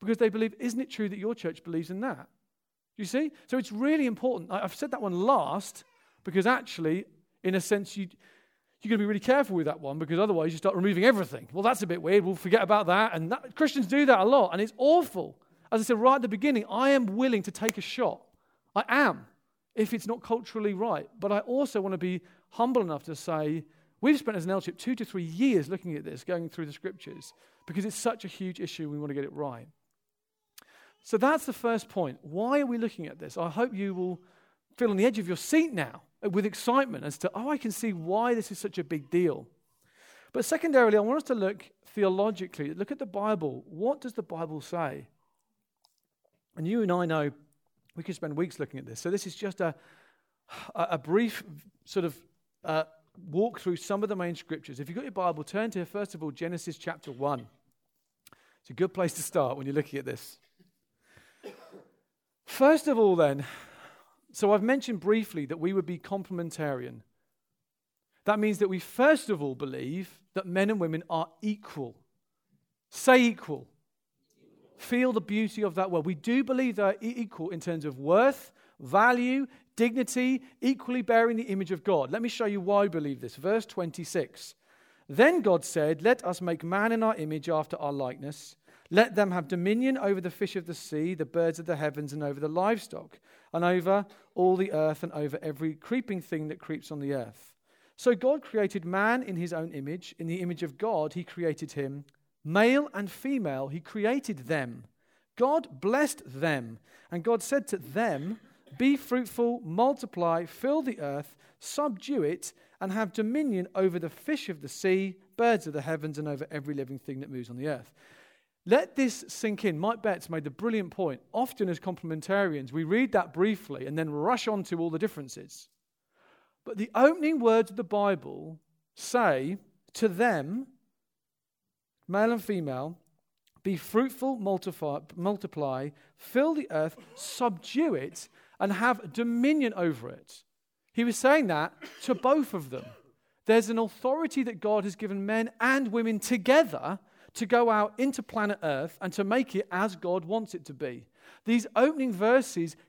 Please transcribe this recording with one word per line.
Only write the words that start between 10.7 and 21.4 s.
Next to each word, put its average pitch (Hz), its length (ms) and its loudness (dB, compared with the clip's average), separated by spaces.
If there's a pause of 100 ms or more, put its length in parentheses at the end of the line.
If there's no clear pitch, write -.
removing 185 300 2
everything. 190 480 2
"Well, 180 100 -4
that's 233 200 2
a 202 40 -2
bit 170 140 -2
weird. 180 240 4
We'll 185 120 -2
forget 196 260 4
about 202 240 4
that." 202 280 4
And 165 180 -4
that, 262 220 -8
Christians 277 320 2
do 277 200 4
that 233 140 8
a 190 40 4
lot, 220 280 6
and 190 100 0
it's 220 160 -4
awful. 285 600 4 (320)
As 220 120 2
I - 20 -4
said 233 140 2
right 254 160 6
at 269 80 0
the 240 60 0
beginning, 220 420 0
I 254 200 2
am 240 260 2
willing 240 260 2
to 196 80 -10
take - 260 -2
a 196 60 -6
shot. - 400 -4 (520)
I 208 140 2
am, 247 380 2 (480)
if 214 180 0
it's 220 140 -4
not 233 160 -4
culturally 220 500 -2
right. 190 360 -2 (100)
But 202 140 0
I 208 80 2